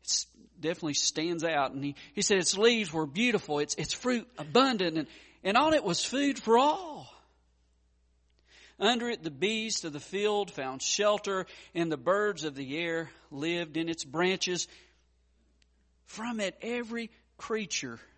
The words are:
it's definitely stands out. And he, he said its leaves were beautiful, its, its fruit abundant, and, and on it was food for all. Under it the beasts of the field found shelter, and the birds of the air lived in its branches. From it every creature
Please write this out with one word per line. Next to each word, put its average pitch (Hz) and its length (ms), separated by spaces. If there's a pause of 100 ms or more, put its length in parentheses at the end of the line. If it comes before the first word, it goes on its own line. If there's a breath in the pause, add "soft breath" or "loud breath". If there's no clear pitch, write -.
it's - 240 (340)
definitely 160 360
stands 160 480
out. 143 300
And 135 100
he, 143 120 (180 loud breath)
he 202 100
said 202 140
its 185 200
leaves 220 340
were 160 140
beautiful, 160 540
its, 147 160
its - 180
fruit 240 340 (100)
abundant, 175 600
and, 147 100 (360 loud breath)
and 202 140
on 311 180
it 277 80
was 175 200
food 277 360
for 226 180
all. 294 560 (1700 soft breath)
Under 233 300
it 208 120
the 160 80
beasts 208 540
of 160 100
the 147 60
field 202 500
found 135 320
shelter, 202 640 (300 loud breath)
and 170 160
the 151 60
birds 180 480
of 143 100
the 139 240
air 165 320 (180 loud breath)
lived 156 480
in 165 120
its 160 140
branches. 180 640 (1400 soft breath)
From 226 320
it 190 240
every 233 480 (260 soft breath)
creature 165 640 (180)